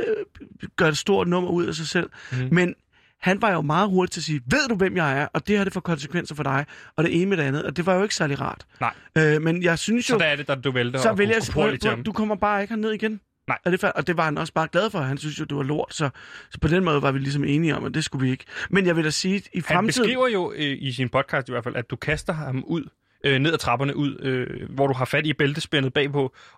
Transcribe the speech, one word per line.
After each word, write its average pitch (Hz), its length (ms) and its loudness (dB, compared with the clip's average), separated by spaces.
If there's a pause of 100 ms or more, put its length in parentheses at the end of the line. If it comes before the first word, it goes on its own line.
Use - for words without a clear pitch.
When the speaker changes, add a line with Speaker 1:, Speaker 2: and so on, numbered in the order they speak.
(760)
Speaker 1:
gør 170 120 4
et 151 100 0
stort 190 300 2
nummer 180 220 0
ud 170 160 0
af 165 80 -2
sig 156 140 -8
selv. - 220 -2 (220)
Speaker 2:
Mhm. 127 200 -2
Speaker 1:
Men 170 220 4 (460)
han 196 220 0
var 220 100 2
jo 165 80 0
meget 156 280 2
hurtig 185 240 2
til 175 80 -8
at 151 40 -8
sige, 151 220 -2
"Ved 269 220 0
du, 233 60 0
hvem 180 220 2
jeg 143 240 2
er? 147 60 0
Og - 220 -4
det 208 100 4
har 196 60 2
det 190 80 -2
for 185 80 -6
konsekvenser 160 540 -4
for 147 80 -4
dig, 139 240 0 (300)
og 156 80 2
det 170 180 2
ene 190 60 2
med 196 80 2
det 160 60 2
andet." 139 220 0
Og 135 120 -6
det 170 100 -2
var 185 80 4
jo 185 80 4
ikke 214 120 0
særlig 143 260 -2
rart. - 260 -6 (140)
Speaker 2:
Nej. 117 140 -2 (240)
Speaker 1:
Øh, 151 240 4
men 165 200 0
jeg 170 160 2
synes 226 280 0
Speaker 2:
Så 254 80 2
Speaker 1:
jo 220 40 4
Speaker 2:
hvad 160 140 2
er 143 40 0
det, 143 120 -6
der 143 60 0
du 135 160 -2
vælter 127 300 0
Speaker 1:
så 127 80 2
Speaker 2:
og 214 100 2
Speaker 1:
vælger 208 160 4
Speaker 2:
kunne 226 120 2
Speaker 1:
jeg - 80 -6
Speaker 2:
kunne 147 100 4
Speaker 1:
at - 20 4
sige, 214 60 2
Speaker 2:
lidt - 100 -4
til - 60 2
Speaker 1:
"Prøv, 117 80 0
Speaker 2:
ham? 123 80 -8
Speaker 1:
du 220 80 -4
kommer 214 220 0
bare 208 280 0
ikke 202 120 -8
herned 220 180 -2
igen." 214 280 -4 (280)
Speaker 2:
Nej. 120 160 -2
Speaker 1:
Er 175 60 0
det 180 100 2
fair? 196 100 2
Og - 160 -2
det 175 100 0
var 165 80 2
han 147 140 -2
også 160 140 -6
bare 160 200 0
glad 165 180 2
for. - 100 -4
Han 135 180 -2
synes 151 220 -8
jo, 156 40 -6
det 147 120 -6
var 143 60 -2
lort. 147 320 -2
Så, 147 160 -2 (400)
så - 100 -16
på 160 80 2
den 180 160 4
måde 147 180 2
var 143 100 2
vi 135 60 0
ligesom 139 260 -2
enige 147 320 2
om, - 80 -4
at - 100 -6
det 156 100 0
skulle - 220 -2
vi 127 40 2
ikke. 131 140 -4 (260)
Men 185 160 4
jeg 170 100 4
vil 160 80 2
da 156 60 0
sige, 190 260 0
i 190 60 -4 (120)
Speaker 2:
Han 175 80 -2
Speaker 1:
fremtiden 180 240 2 (200)
Speaker 2:
beskriver 254 220 2
jo, 185 280 0
øh, 143 240 -2
i 135 120 -4
sin 123 160 -2
podcast 135 400 -2
i 127 40 -8
hvert 117 120 -4
fald, 123 120 -6
at 120 140 -6
du 123 60 -6
kaster 151 360 -4
ham 135 340 -4
ud, 170 180 -2 (400)
øh, 139 140 2
ned 151 140 2
ad 156 60 2
trapperne 131 380 0
ud, 143 260 -2
øh, - 480 -4
hvor 135 160 2
du 139 80 4
har 127 100 -2
fat 151 220 0
i 151 60 2
bæltespændet 143 600 0
bagpå 139 420 0 (240)